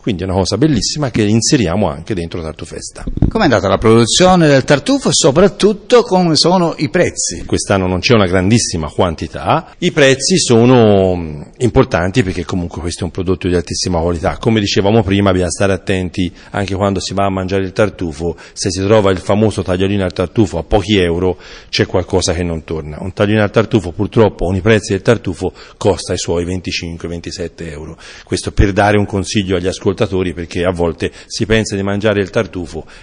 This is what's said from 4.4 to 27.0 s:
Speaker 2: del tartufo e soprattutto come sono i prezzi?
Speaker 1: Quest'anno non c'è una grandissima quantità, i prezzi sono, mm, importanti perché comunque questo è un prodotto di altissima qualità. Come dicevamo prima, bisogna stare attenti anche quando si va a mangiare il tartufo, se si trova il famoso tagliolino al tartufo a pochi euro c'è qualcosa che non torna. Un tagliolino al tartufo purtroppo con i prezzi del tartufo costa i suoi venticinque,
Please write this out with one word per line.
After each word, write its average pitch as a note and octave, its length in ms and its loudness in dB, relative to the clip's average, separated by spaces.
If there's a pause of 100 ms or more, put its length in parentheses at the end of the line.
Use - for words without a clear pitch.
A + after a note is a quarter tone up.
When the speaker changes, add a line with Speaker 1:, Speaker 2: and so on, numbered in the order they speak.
Speaker 2:
del C3+ 160 4
tartufo B3 460 0
e - 20 0
soprattutto G3 920 4
come F3+ 320 2
sono E3+ 440 2
i D3 100 -2
prezzi? F2 560 -2
Speaker 1:
Quest'anno F#2+ 420 0
non F#2 140 -2
c'è - 140 2
una G#2 120 4
grandissima F#2 600 0
quantità, F#2 800 -2 (100)
i E3+ 140 -2
prezzi C3+ 460 2
sono, A2+ 760 6
mm, D#2 280 -8 (160)
importanti G#2+ 680 0
perché F#2 200 -4
comunque F2 360 -6
questo E2+ 220 -6
è - 20 -4
un E2 80 -6
prodotto F#2 340 -2
di F2+ 80 0
altissima F2 460 -4
qualità. E2+ 380 -2
Come A2+ 200 2
dicevamo G#2 460 2
prima, G2 260 2
bisogna F2+ 200 2
stare G2 220 0
attenti F#2 600 -4 (180)
anche G2 240 -4
quando G2 240 0
si F2+ 160 -8
va G2 120 0
a F#2+ 180 -2
mangiare F#2+ 200 -2
il F#2 80 -8
tartufo, E2+ 640 -4 (180)
se - 160 -4
si F2+ 100 -4
trova G2 300 4
il F#2 80 0
famoso G#2 440 0
tagliolino F#2+ 400 0
al F2+ 120 -4
tartufo F#2 440 0
a D#2+ 40 -4
pochi G2+ 340 0
euro F2 400 0 (320)
c'è - 180 0
qualcosa F2+ 460 -2
che F2 100 -2
non E2 220 -4
torna. D2+ 360 -10
Un F#2 120 -8
tagliolino G#2+ 300 2
al G2+ 80 0
tartufo G2 420 0
purtroppo G2 540 0
con F#2+ 100 0
i F2+ 60 -2
prezzi G#2+ 300 2
del F#2+ 100 -2
tartufo F#2+ 500 -2 (240)
costa F#2+ 380 -2
i F2 40 -6
suoi F2 260 -2
venticinque, F2 600 -8